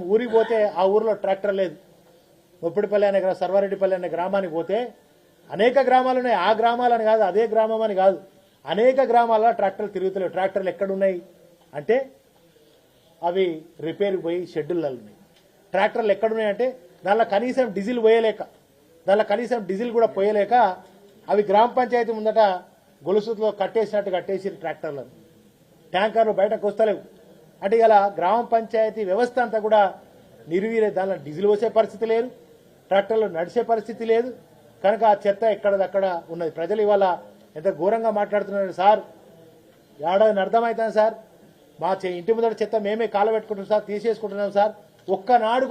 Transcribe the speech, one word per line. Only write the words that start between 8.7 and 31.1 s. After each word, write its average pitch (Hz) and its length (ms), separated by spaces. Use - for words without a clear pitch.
గ్రామాల్లో 233 380
ట్రాక్టర్లు 202 360
తిరుగుతలేవు. 190 400
ట్రాక్టర్లు 190 380
ఎక్కడున్నాయి 190 440
అంటే 151 240
అవి 180 240
రిపేర్కి 185 380
పోయి 170 140
షెడ్యూల్లో 160 420
ఉన్నాయి. 110 220
ట్రాక్టర్లు 208 420
ఎక్కడున్నాయంటే 220 520
దానిలో 214 280
కనీసం 247 320
డీజిల్ 220 300
పోయలేక, 220 360
దానిలో 208 240
కనీసం 233 280
డీజిల్ 220 280
కూడా 226 100
పోయలేక 202 360
అవి 202 220
గ్రామ 214 280
పంచాయతీ 240 400
ముందట 214 240
గొలుసుతో 208 460
కట్టేసినట్టు 202 540
కట్టేసి 190 340
ట్రాక్టర్లను, 151 480
ట్యాంకర్లు 214 460
బయటకు 208 300
వస్తలేవు. 202 320
అంటే 202 140
ఇలా 214 140
గ్రామ 185 220
పంచాయతీ 220 560
వ్యవస్థ 240 360
అంతా 220 200
కూడా 214 160
నిర్వీర్య, 214 440
దానిలో 190 180